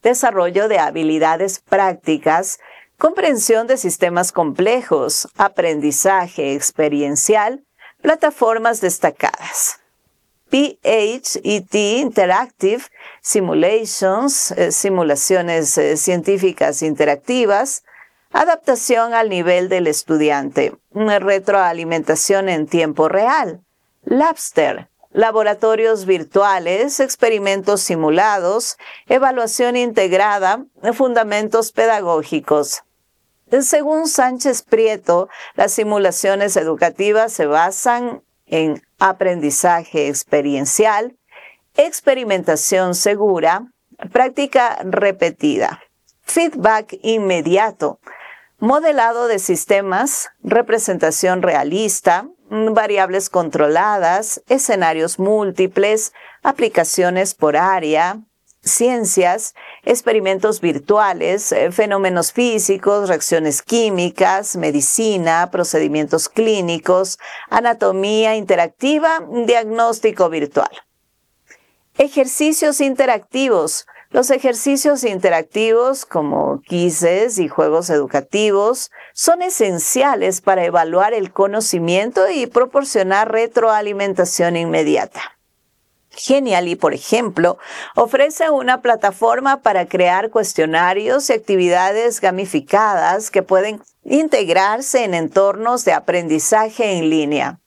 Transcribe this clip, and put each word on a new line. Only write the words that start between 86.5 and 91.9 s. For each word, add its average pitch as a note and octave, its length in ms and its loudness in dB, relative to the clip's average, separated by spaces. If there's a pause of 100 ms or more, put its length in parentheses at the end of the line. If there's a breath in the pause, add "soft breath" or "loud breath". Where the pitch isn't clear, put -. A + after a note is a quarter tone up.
por D3+ 160 0
ejemplo, F#3 640 -2 (360 loud breath)
ofrece C#4 560 0
una B3+ 320 0
plataforma A#3+ 800 0
para F#3+ 240 0
crear F3+ 440 0
cuestionarios F#3+ 1000 0
y C4+ 40 2
actividades G3+ 880 0